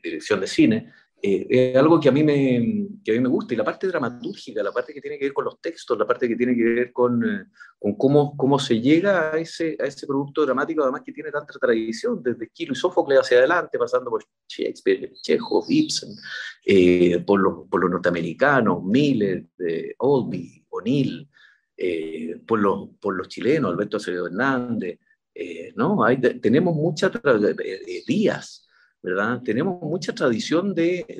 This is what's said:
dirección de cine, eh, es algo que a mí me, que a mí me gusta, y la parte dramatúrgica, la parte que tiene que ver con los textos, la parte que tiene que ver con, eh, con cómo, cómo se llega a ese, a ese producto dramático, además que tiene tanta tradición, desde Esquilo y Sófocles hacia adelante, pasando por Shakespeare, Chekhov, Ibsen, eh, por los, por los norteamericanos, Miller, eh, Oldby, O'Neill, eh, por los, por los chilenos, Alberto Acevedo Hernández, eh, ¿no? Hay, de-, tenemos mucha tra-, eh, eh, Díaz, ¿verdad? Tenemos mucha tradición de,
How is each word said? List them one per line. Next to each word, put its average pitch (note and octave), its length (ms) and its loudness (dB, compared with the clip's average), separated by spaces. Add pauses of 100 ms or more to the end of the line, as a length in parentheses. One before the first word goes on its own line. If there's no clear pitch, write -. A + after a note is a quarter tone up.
dirección E2+ 380 -2
de F#2 60 -4
cine, - 440 2 (280)
eh, G2 300 0
es B2+ 260 4
algo D#3 240 6
que C#3 100 4
a - 20 6
mí C#3+ 120 4
me, A#2+ 640 2 (140)
que A2 80 -2
a A2+ 40 2
mí A#2+ 40 2
me C3 80 0
gusta, D#3 280 -2
y - 20 -2
la C3 60 0
parte E3+ 240 -4
dramatúrgica, B2 720 -6
la G2 100 -2
parte B2+ 220 -4
que C#3 80 -16
tiene C#3+ 160 -10
que C#3 80 -2
ver C#3 80 -2
con C3+ 120 -2
los - 140 -10
textos, - 380 -4
la G#2 80 0
parte B2 220 0
que A2+ 80 0
tiene A#2+ 200 2
que A#2 80 2
ver A#2 300 0
con, B2 340 2
eh, G2+ 180 -6 (340)
con G#2 160 -2
cómo, C#3+ 420 4
cómo C3+ 220 2
se A#2 200 0
llega D#3+ 540 2
a D#3+ 60 0
ese, D#3+ 400 -6
a B2+ 60 -2
ese C#3+ 200 -8
producto C#3+ 400 -2
dramático, D3 380 0
además C3+ 200 -2
que - 80 -14
tiene D3+ 200 -12
tanta D3 280 -8
tradición, A2+ 640 -2
desde A2+ 240 -6
Esquilo D#3+ 280 -8
y - 20 -6
Sófocles D3+ 440 2
hacia B2 200 4
adelante, D3 400 2
pasando B2 320 -2
por G#2+ 120 -4 (240)
Shakespeare, - 640 -2 (120)
Chekhov, - 440 0
Ibsen, - 440 0 (520)
eh, F2+ 600 6
por G2+ 140 4
los, E2+ 280 0
por F#2+ 140 -2
los F#2 80 2
norteamericanos, F2+ 920 0
Miller, G2+ 600 2 (240)
eh, E2 300 -4
Oldby, G2+ 720 -2
O'Neill, C3 580 -2 (480)
eh, D#2+ 720 -6
por A2+ 140 0
los, G2 300 0 (120)
por G2+ 140 -2
los F2+ 120 -6
chilenos, B2+ 440 0
Alberto G2+ 260 -4
Acevedo F2+ 300 -6
Hernández, A#2 720 -4 (340)
eh, E2+ 420 -12
¿no? C#3 300 0
Hay, B2 120 4
de-, B2+ 180 0
tenemos D#3+ 400 2
mucha E3 360 0
tra-, B2 320 0
eh, F#2+ 440 -2
eh, F2+ 180 -10
Díaz, - 600 -2 (340)
¿verdad? G#2 440 -2
Tenemos F3 400 -2
mucha D#3+ 300 -4
tradición D3+ 600 0
de, E3 320 0 (140)